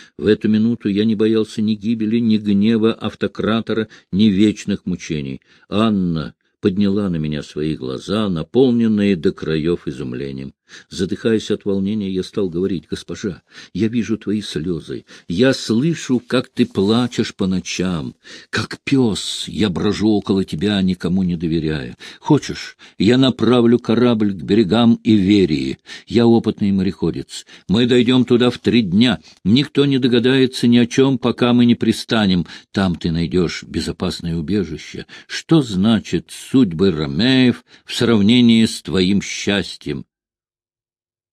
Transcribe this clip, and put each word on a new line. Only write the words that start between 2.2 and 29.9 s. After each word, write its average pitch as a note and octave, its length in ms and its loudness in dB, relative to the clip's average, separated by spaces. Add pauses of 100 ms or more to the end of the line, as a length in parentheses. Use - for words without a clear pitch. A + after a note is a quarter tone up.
гнева G#2+ 560 2
автократора, G#2+ 960 -4 (240)
ни G2+ 120 2
вечных G2+ 640 0
мучений. D2 540 -8 (280)
Анна F2+ 680 -2 (300)
подняла G2+ 460 0
на E2+ 60 -2
меня D2+ 260 -4
свои D2+ 340 -6
глаза, E2 540 -4
наполненные G#2+ 880 2
до F2 160 -2
краёв D#2+ 540 -4
изумлением. C2+ 680 -10 (340)
Задыхаясь G2+ 640 -2
от G#2 160 -4
волнения, G2 440 -4
я F#2 120 -4
стал G2 260 -4
говорить: F2 420 -4
«Госпожа, F2 520 -10 (320)
я G#2+ 140 0
вижу A2 280 -4
твои G#2+ 240 -4
слёзы, D#2 640 -8 (240)
я A2+ 240 2
слышу, B2+ 760 -2
как B2 220 -2
ты - 160 0
плачешь A2+ 720 -2
по G2 120 -4
ночам. F2+ 680 -4 (340)
Как - 340 -8
пёс B2 640 -2
я G2+ 220 -2
брожу G2 400 -2
около G2 340 0
тебя, F#2+ 380 -2
никому F#2 420 -2
не F2 140 -2
доверяя. D#2 640 -4 (200)
Хочешь, - 600 -2 (180)
я A#2 220 4
направлю A#2+ 600 4
корабль A2+ 540 2
к F2 100 -10
берегам A2 600 4
Иверии? F2+ 720 2 (300)
Я A#2 200 2
опытный G#2+ 460 2
мореходец. F2+ 720 -4 (240)
Мы A#2 160 4
дойдём B2 400 4
туда B2 240 4
в A#2+ 100 -2
три G#2+ 220 2
дня. G#2 400 2 (240)
Никто C3+ 400 2
не C#3 140 2